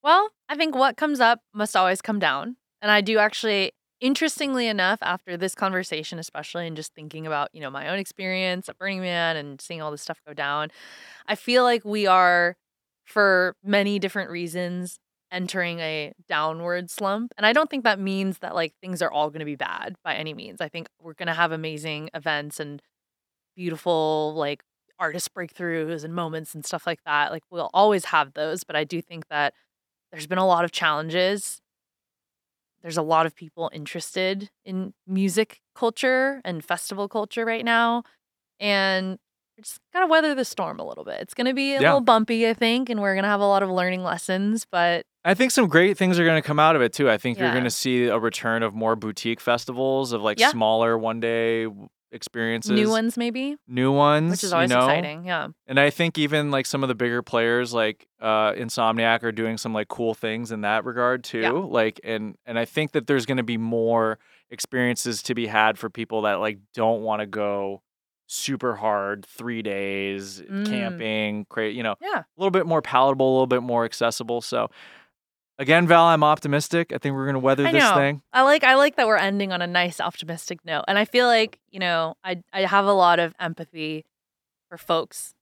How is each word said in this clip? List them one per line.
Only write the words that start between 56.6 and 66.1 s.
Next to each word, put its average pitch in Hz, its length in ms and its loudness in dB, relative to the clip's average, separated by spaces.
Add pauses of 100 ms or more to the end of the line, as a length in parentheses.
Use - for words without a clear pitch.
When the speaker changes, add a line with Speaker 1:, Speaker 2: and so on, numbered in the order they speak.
Speaker 2:
some 139 180 -4
of 131 60 -2
the 123 60 0
bigger 120 260 -2
players, 117 500 0
like, 110 360 -2 (120)
uh, 110 340 2
Insomniac 113 680 0
are 117 80 -2
doing 113 280 -4
some, 113 160 -6
like, 107 140 -4
cool 113 260 -4
things 113 360 -8
in 107 100 -8
that 104 240 0
regard, 123 380 -2
too. - 180 -6
Speaker 1:
Yeah. 110 100 0
Speaker 2:
Like, 120 520 0
and, 107 320 -6 (120)
and 117 100 -6
I 117 80 -2
think 151 280 -4
that 139 120 -2
there's 127 220 0
gonna 127 160 0
be 113 140 -4
more 113 600 2 (320)
experiences 123 760 -4
to 120 120 -2
be 117 120 -2
had 110 300 4
for 113 140 -8
people 110 320 -4